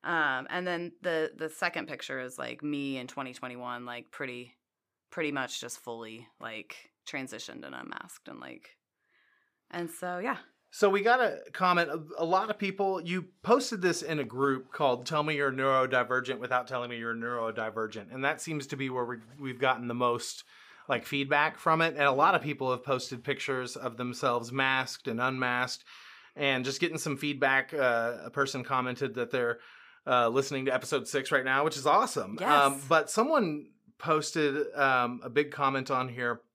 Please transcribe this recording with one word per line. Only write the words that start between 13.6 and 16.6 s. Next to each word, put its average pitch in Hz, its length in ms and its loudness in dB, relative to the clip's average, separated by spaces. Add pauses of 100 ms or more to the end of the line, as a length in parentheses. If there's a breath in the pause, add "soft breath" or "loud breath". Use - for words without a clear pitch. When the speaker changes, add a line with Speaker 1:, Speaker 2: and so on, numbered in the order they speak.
Speaker 2:
this 180 180 4
in 156 180 -2
a 139 60 -2
group 131 480 0
called 123 320 2
Tell 151 180 0
Me 151 140 0
You're 139 160 2
Neurodivergent 127 880 2
Without 123 280 0